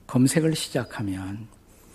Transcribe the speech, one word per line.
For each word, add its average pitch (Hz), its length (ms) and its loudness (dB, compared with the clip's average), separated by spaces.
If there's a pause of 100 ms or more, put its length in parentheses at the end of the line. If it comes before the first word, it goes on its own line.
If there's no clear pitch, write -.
검색을 156 480 4
시작하면 104 920 -6 (460)